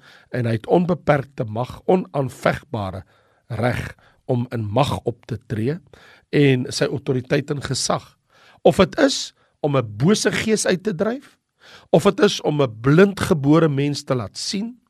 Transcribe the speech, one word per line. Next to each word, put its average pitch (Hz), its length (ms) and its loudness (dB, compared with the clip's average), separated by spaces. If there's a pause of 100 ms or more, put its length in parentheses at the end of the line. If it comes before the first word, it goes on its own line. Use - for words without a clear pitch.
(300)
en 120 160 -4
hy 117 60 0
het 113 160 -4
onbeperkte 160 760 0
mag, 110 420 -8
onaanvegbare 123 1200 -2 (440)
reg 113 480 -4 (300)
om 120 240 -2
in 117 160 -6
mag 127 340 0
op - 260 -8
te - 220 -10
tree 113 320 -4 (500)
en 135 420 4
sy - 120 -4
autoriteit 139 640 -4
en 143 120 -6
gesag. - 560 -4 (440)
Of - 160 4
dit 190 220 4
is - 340 0 (280)
om 143 160 0
'n 107 200 -4
bose 196 340 2
gees - 340 -2
uit 180 180 0
te 214 120 -4
dryf, 220 420 -6 (520)
of - 140 4
dit 196 160 2
is 214 220 2
om 147 200 -2
'n 110 200 -2
blindgebore 160 880 4
mens 143 340 -2
te 139 120 -2
laat 107 220 -6
sien, 226 420 -8 (100)